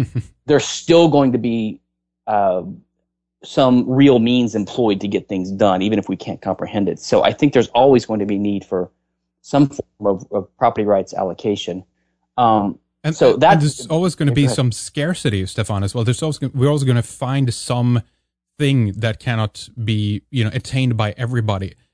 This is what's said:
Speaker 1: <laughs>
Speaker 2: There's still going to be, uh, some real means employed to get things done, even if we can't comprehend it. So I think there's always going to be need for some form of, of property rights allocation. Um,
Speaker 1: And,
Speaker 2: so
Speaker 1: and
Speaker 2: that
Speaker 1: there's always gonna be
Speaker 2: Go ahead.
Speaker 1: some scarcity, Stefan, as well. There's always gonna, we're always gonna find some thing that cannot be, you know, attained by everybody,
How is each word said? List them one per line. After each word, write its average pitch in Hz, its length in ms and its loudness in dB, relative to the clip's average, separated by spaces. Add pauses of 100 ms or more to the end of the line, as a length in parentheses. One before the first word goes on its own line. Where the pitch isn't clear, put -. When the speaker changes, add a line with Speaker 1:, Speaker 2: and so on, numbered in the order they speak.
Speaker 1:
<laughs> - 360 -12
Speaker 2:
There's 143 200 2
still 170 440 4
going 139 220 4
to 123 80 0
be, 113 420 -4 (460)
uh, 98 340 0 (840)
some 123 460 2
real 131 300 6
means 117 360 0
employed 104 460 -2
to 104 80 -6
get 101 180 -4
things 95 240 -6
done, 98 300 2
even 107 180 0
if 92 80 -6
we 95 80 -4
can't - 260 -10
comprehend 98 460 -4
it. 82 120 -4
So - 240 0
I 120 100 2
think 143 180 0
there's 156 180 2
always 127 360 4
going 110 160 -4
to 98 40 -4
be 101 120 -2
need 101 260 -4
for 90 260 -4 (520)
some - 260 2
form - 140 -8 (340)
of, 90 160 -12
of 98 260 -6
property 113 280 0
rights 98 280 0
allocation. 92 680 -6 (540)
Um, 110 420 2 (240)
Speaker 1:
And, 156 100 -2
Speaker 2:
so 127 200 4
Speaker 1:
and 127 80 -2
Speaker 2:
that 170 180 6
Speaker 1:
there's 147 280 -2
always 165 280 -2
gonna 143 160 0
be 135 120 2
Speaker 2:
Go - 20 4
ahead. 123 100 0
Speaker 1:
some 127 160 0
scarcity, 143 720 -4
Stefan, 101 380 -4
as 98 100 -4
well. 120 120 -2
There's 120 180 -2
always 156 140 -4
gonna, 135 180 -8
we're 131 140 2
always 147 160 0
gonna 120 180 2
find 131 500 -4
some 120 480 0 (560)
thing 135 360 0
that 110 260 -4
cannot 110 480 -4 (160)
be, 104 380 -2 (100)
you 120 140 -2
know, 107 80 -4
attained 127 420 -2
by 104 220 -2
everybody, 107 560 -4 (200)